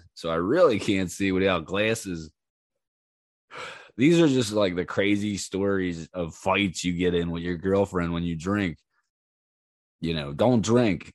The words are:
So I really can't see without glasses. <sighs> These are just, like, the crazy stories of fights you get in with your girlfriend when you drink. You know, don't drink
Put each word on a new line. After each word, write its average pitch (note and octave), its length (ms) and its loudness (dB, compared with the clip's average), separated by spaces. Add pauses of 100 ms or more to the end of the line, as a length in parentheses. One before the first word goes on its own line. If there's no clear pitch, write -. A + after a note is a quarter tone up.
(140)
So - 160 -8
I E2 60 0
really A#2 440 4
can't F#2+ 300 0
see G2 220 -2
without F#2 340 2
glasses. F#2 640 -4 (1200)
<sighs> - 440 -16
These D#3+ 240 6
are E3 80 6
just, B2+ 240 2
like, G2+ 240 0
the F2 100 -2
crazy G2+ 520 0
stories F#2 760 -2
of E2+ 200 -6
fights G2 500 -2
you F2+ 100 -2
get F2 200 0
in E2+ 160 0
with E2+ 140 -6
your F2 140 -4
girlfriend F2+ 560 0
when E2+ 100 -4
you F2 120 -4
drink. F2+ 420 -2 (1200)
You E2 160 -4
know, C#2+ 180 -6
don't G#2 300 2
drink A2 520 0